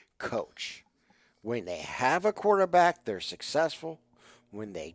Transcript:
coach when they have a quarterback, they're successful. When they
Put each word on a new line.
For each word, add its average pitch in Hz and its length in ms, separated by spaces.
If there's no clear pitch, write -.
coach - 640
when 110 220
they 87 100
have 131 480
a 214 80
quarterback, 180 720
they're 98 160
successful. 160 800
When 104 220
they 82 220